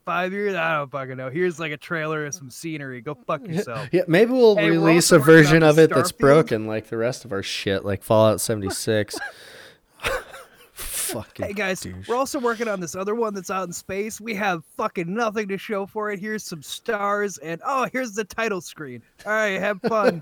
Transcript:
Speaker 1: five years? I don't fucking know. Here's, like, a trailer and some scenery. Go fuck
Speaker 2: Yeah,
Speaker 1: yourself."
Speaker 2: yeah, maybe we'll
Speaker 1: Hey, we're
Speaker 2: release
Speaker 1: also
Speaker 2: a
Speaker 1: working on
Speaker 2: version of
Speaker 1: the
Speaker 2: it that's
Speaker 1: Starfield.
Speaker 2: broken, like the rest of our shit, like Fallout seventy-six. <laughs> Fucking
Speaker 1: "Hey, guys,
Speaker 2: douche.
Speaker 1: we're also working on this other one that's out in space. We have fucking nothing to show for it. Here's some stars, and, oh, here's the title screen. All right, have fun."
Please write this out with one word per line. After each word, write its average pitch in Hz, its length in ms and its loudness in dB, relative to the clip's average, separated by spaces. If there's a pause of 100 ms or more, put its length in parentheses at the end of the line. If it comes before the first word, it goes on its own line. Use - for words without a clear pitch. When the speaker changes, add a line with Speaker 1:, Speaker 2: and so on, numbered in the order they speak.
Speaker 1:
five 180 300 -2
years? 202 200 -2
I 160 220 0
don't 143 140 -4
fucking 131 260 -8
know. 131 140 -8
Here's, 175 280 -2
like, 160 140 -6
a 143 60 -8
trailer 156 480 -4
and 139 80 -10
some 131 160 -14
scenery. 139 500 -10
Go 143 140 -8 (120)
fuck 156 200 -4
Speaker 2:
Yeah, 170 60 -8
Speaker 1:
yourself." 123 400 -6
Speaker 2:
yeah, 175 160 4
maybe 214 240 4
we'll 226 240 6
Speaker 1:
Hey, 208 160 2
we're - 0 -
Speaker 2:
release 165 380 4
Speaker 1:
also 175 60 8
Speaker 2:
a - 40 10
Speaker 1:
working 160 160 10
on 160 60 12
Speaker 2:
version 160 200 6
of 151 140 6
Speaker 1:
the 160 80 10
Speaker 2:
it 156 100 6
that's 180 180 2
Speaker 1:
Starfield. - 60 -16
Speaker 2:
broken, 139 480 4
like 107 220 -6
the 117 100 -6
rest 120 260 -4
of 104 80 -10
our 98 100 -4
shit, - 400 -4
like 98 200 -4
Fallout 110 400 4
seventy-six. 104 800 -4
<laughs> - 60 -10 (1500)
Fucking - 720 -8
Speaker 1:
"Hey, 202 60 -8
guys, 190 280 -4
Speaker 2:
douche. 92 280 -12
Speaker 1:
we're 233 80 -2
also 269 240 -2
working 233 260 -2
on 196 140 -4
this 175 160 -8
other 196 180 -4
one 226 180 -2
that's 190 180 -10
out 185 180 -4
in 175 40 -12
space. 208 480 -8
We 220 140 -8
have 185 300 -4 (120)
fucking 190 380 -4
nothing 220 340 -2
to 196 80 -6
show 196 300 -6
for 214 240 -8
it. 202 80 -8
Here's 214 240 -8
some 156 220 -14
stars, 208 720 -4
and, 165 260 -10
oh, 262 280 -2
here's 247 220 -6
the 214 100 -4
title 214 360 -4
screen. 123 420 -14 (220)
All 202 80 -6
right, 208 280 0
have 202 220 -2
fun." 220 400 0